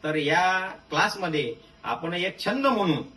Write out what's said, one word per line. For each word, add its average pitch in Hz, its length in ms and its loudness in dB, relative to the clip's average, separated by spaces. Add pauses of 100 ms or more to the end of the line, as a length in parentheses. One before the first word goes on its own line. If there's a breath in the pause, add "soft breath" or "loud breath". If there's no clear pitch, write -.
तर 156 120 -2
या 175 440 4 (300)
क्लासमध्ये 160 640 0 (280 loud breath)
आपण 170 300 -4
एक 180 260 -4
छंद 269 280 0
म्हणून 190 340 2 (160)